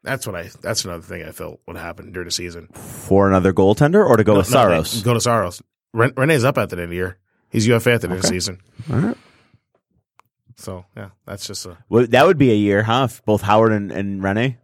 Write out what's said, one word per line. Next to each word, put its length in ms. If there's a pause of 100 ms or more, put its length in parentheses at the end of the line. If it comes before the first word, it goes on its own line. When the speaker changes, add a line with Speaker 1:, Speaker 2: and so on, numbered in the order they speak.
Speaker 1:
That's 220
what 100
I, 140 (120)
that's 220
another 180
thing 220
I 80
felt 340
would 100
happen 360
during 140
the 60
season. 400
Speaker 2:
For 560
another 240
goaltender 540
or 100
to 80
go 80
Speaker 1:
No, 60
Speaker 2:
with 120
Speaker 1:
no, 180
they 140
Speaker 2:
Saros? 200
Speaker 1:
go 120
to 60
Saros. 420 (300)
Ren-, 240
Rene's 280
up 140
at 120
the 60
end 80
of 60
the 60
year. 220 (320)
He's 160
U 100
F 100
A 60
at 100
the 60
end 80
of 60
the 60
Speaker 2:
Okay. 80
Speaker 1:
season. 240 (300)
Speaker 2:
All 80
right. 180 (1400)
Speaker 1:
So, 280 (120)
yeah, 140 (160)
that's 200
just 200
a 120 (100)
Speaker 2:
Well, 200
that 180
would 120
be 120
a 60
year, 260
huh? 280
If 140
both 180
Howard 300
and, 200
and 300
Rene 420